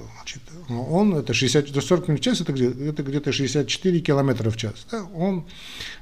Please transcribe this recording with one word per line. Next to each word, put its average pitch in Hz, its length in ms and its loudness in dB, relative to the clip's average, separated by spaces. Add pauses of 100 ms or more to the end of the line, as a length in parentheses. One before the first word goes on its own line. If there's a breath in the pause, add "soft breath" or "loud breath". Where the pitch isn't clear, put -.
(160)
значит, - 280 -14 (260)
он, 156 460 2
это 127 180 -2
шестьдесят, 139 500 2
сорок 175 240 2
миль 151 120 4
в - 20 -6
час, 247 180 2
это 160 140 -2
где, 127 160 4
это 147 320 -4
где-то 143 300 -2
шестьдесят 135 360 0
четыре 175 320 2
километра 135 520 2
в 113 60 -2
час, - 340 -6
да, 226 120 -4 (120)
он 180 300 -2 (560 loud breath)